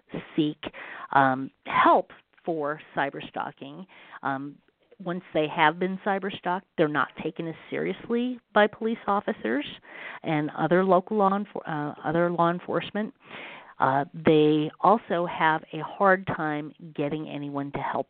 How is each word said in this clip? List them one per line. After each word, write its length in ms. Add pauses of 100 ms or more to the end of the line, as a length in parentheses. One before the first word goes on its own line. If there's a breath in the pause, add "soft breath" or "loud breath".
(340)
seek, 280 (500 loud breath)
um, 380 (160)
help 440 (340)
for 360 (160)
cyber 320
stalking, 580 (360 loud breath)
um, 320 (500)
once 180 (120)
they 120
have 320
been 280
cyber 320
stalked, 280 (120)
they're 100
not 200 (140)
taken 260
as 60 (140)
seriously 720 (140)
by 120
police 400
officers 600 (560 loud breath)
and 340
other 280
local 340
law 120
enfor-, 380
uh, 240 (100)
other 280
law 200
enforcement. 640 (680 loud breath)
Uh, 280 (180)
they 460 (100)
also 460
have 360 (120)
a 60
hard 480
time 440 (220)
getting 340
anyone 440
to 60
help 320